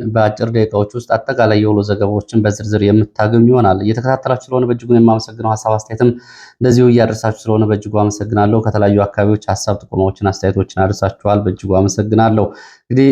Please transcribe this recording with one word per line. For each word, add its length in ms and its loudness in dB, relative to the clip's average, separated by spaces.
በአጭር 440 0
ደቂቃዎች 420 0
ውስጥ 180 -12
አጠቃላይ 480 0
የውሎ 240 2
ዘገባዎችን 580 -2
በዝርዝር 440 -2
የምታገኙ 600 2
ይሆናል። 340 4
እየተከታተላችሁ 640 -2
ስለሆነ 220 -2
በእጅጉ 220 -4
ነው 120 4
የማመሰግነው። 500 0
ሀሳብ 220 -2
አስተያየትም 380 -2
እንደዚሁ 340 2
እያደረሳችሁ 520 0
ስለሆነ 260 0
በእጅጉ 320 -4
አመሰግናለሁ። 600 0
ከተለያዩ 400 0
አካባቢዎች 480 0
ሀሳብ 300 -4
ጥቆማዎችን፣ 500 -4
አስተያየቶችን 520 -2
አድርሳችኋል። 600 -2
በእጅጉ 360 -4
አመሰግናለሁ። 680 0
እንግዲህ 320 2